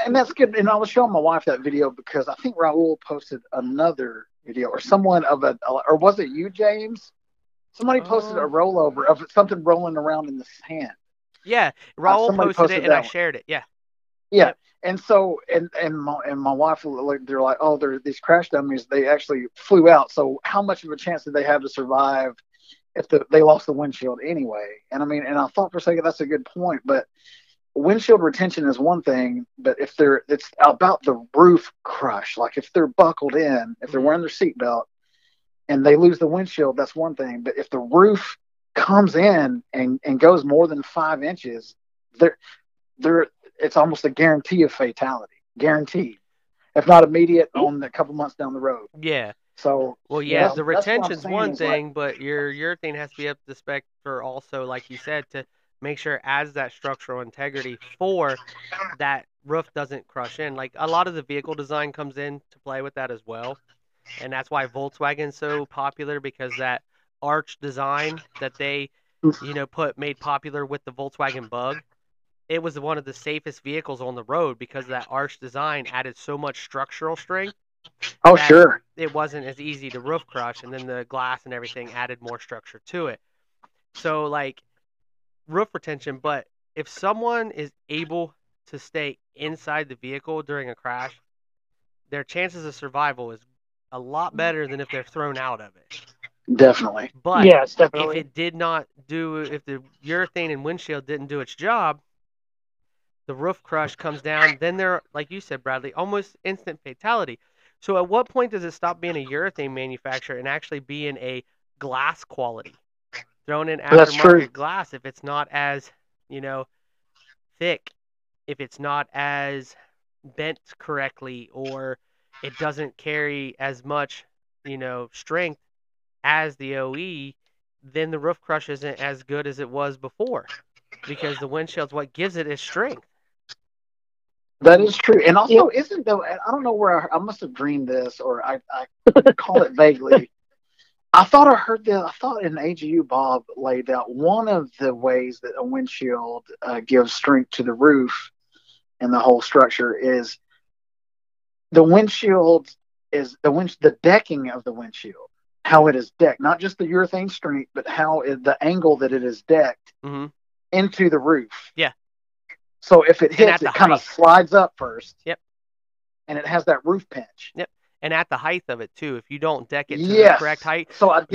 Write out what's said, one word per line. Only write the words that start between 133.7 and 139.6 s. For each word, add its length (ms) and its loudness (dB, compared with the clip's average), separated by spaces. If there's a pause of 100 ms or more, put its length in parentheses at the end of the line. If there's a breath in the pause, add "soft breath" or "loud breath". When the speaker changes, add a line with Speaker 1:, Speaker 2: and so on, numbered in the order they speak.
Speaker 1:
That 200 8
is 160 0
true. 280 4
And 120 6
also, 340 6
Speaker 3:
Yeah. 100 -2
Speaker 1:
isn't 240 -8
though, 180 0
I 140 -8 (140)
don't 120 -6
know 100 -2
where 400 0
I, 40 0
I 20 0
must 220 -12
have 120 -12
dreamed 340 -4
this, 320 -6
or 260 -6
I, 140 -6 (140)
I 580 4
Speaker 3:
<laughs> 60 2
Speaker 1:
call 240 2